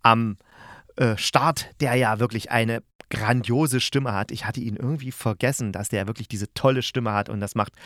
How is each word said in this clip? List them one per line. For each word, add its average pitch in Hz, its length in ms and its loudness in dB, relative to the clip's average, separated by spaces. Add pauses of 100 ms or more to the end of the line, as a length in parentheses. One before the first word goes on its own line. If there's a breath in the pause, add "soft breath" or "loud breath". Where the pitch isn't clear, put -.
am, 113 340 6 (580 loud breath)
äh, 113 220 2
Start, - 640 0
der 127 160 2
ja 110 240 2
wirklich 117 320 -2
eine 113 320 0 (260)
grandiose 123 720 2
Stimme 135 320 0
hat. 101 180 -2
Ich - 140 -8
hatte 113 160 -4
ihn 117 160 -4
irgendwie 131 340 -4
vergessen, 117 600 -2
dass 98 160 -6
der 98 180 -2
wirklich 107 220 -6
diese 101 240 -8
tolle 131 280 2
Stimme 117 300 -2
hat 101 180 0
und 107 120 -4
das 101 140 -4
macht 104 180 0 (120)